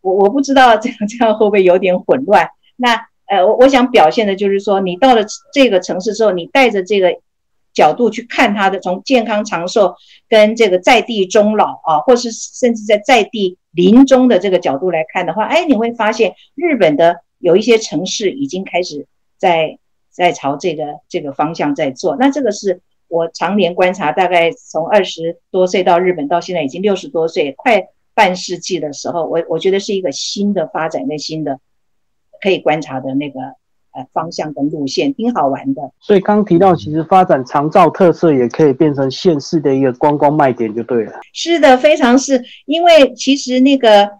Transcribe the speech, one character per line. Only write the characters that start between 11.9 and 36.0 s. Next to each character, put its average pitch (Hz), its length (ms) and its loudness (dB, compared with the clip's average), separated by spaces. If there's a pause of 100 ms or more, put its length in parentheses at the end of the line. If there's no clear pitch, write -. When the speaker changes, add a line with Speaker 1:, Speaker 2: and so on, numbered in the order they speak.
Speaker 1:
或 254 140 4
是 240 180 -4
甚 - 420 -4
至 214 100 -10
在 208 140 0
在 220 260 2
地 190 340 -6 (140)
临 202 340 6
终 254 220 4
的 214 100 4
这 190 120 -2
个 180 80 2
角 143 200 -2
度 185 120 -2
来 160 220 -2
看 185 140 -4
的 160 60 -6
话， 208 120 -2
哎， 311 220 0
你 285 80 4
会 233 180 -2
发 226 200 -2
现 226 200 0 (220)
日 311 220 -2
本 170 200 2
的 170 200 4 (220)
有 175 180 2
一 208 40 4
些 226 160 2
城 208 300 -4
市 190 240 -4
已 139 160 -8
经 180 180 -8
开 180 180 -4
始 147 240 -10 (300)
在， 165 420 -2 (320)
在 175 200 0
朝 147 260 -6
这 156 200 -6
个， 156 80 -6 (240)
这 175 120 -8
个 147 120 -10
方 156 220 -4
向 151 200 -4
在 143 160 -4
做。 170 260 -6
那 262 140 2
这 285 100 -4
个 226 120 -2
是 196 280 -6 (280)
我 170 200 -4
常 185 280 -4
年 175 180 0
观 185 180 2
察， 180 200 -4
大 185 160 0
概 170 240 2
从 165 360 -8
二 190 140 2
十 170 340 -6 (140)
多 185 160 0
岁 185 160 -2
到 180 160 2
日 185 140 0
本， 151 160 -4
到 170 120 -2
现 180 140 -10
在 165 80 -4
已 139 60 -4
经 175 120 -10
六 202 140 0
十 180 140 -10
多 160 180 -4
岁， 160 300 -4
快 220 320 0 (260)
半 190 200 2
世 180 240 -10
纪 170 220 -6
的 151 120 -8
时 - 160 -10
候， 165 160 -4
我， 165 240 -4
我 160 80 -4
觉 175 140 -2
得 196 80 0
是 202 160 -6
一 190 80 -4
个 180 80 -4
新 202 420 -4
的 170 140 -2
发 160 220 -6
展 147 180 -8
跟 151 100 -6
新 156 280 -10
的 139 160 -8 (800)
可 196 100 -2
以 175 80 0
观 156 240 -2
察 135 160 -10
的 135 160 -8
那 143 160 -4
个， 131 80 -16 (540)
呃， 131 200 -16
方 165 200 -6
向 156 200 -10
跟 139 180 -4
路 151 180 -8
线， 147 260 -2
挺 233 180 -4
好 160 140 -2
玩 135 260 -4
的。 143 280 -10